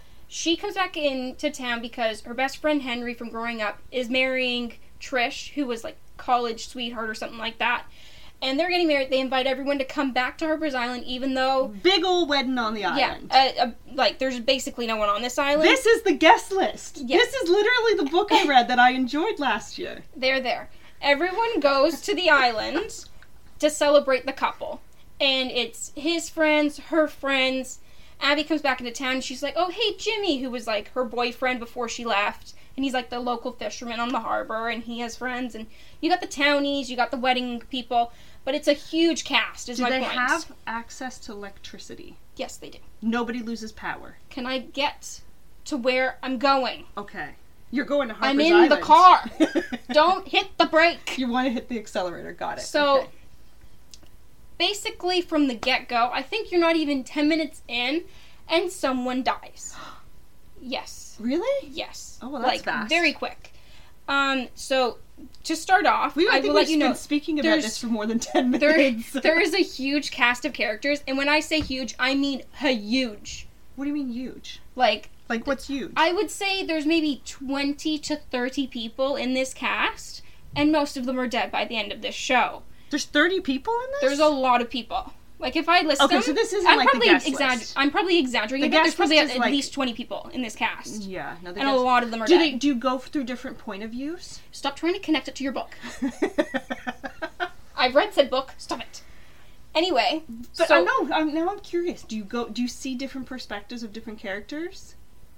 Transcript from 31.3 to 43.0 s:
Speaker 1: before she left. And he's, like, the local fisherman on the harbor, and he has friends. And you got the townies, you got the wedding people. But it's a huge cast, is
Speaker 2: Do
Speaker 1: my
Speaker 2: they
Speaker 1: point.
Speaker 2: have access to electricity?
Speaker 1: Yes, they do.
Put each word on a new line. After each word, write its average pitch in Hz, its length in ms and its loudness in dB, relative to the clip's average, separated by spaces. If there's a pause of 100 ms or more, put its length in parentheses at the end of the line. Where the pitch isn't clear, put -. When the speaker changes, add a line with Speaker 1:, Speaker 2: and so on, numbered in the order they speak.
Speaker 1:
before 233 300 -6
she 240 160 -8
left. - 480 -2 (240)
And 269 80 0
he's, 262 80 -2
like, 247 160 -4
the 247 100 -6
local 240 320 -4
fisherman 233 480 -8
on 240 100 -2
the 247 120 -2
harbor, 220 480 -2
and 226 140 -4
he 233 160 -8
has 233 180 -6
friends. 247 380 -6
And 220 120 -10 (320)
you 311 100 0
got 359 120 2
the 370 60 -6
townies, 285 600 2
you 247 60 -6
got 240 160 0
the 277 60 -4
wedding 247 420 0 (100)
people. 240 440 -2 (320)
But 269 100 0
it's 294 140 2
a 294 40 6
huge 320 520 2
cast, - 440 0
is 240 80 -6
Speaker 2:
Do 254 60 0
Speaker 1:
my 247 60 2
Speaker 2:
they 262 100 2
Speaker 1:
point. 240 140 0
Speaker 2:
have 277 380 0 (140)
access 233 540 -8
to - 140 -12
electricity? - 840 -14 (220)
Speaker 1:
Yes, - 200 -6
they - 120 -14
do. - 100 -16 (220)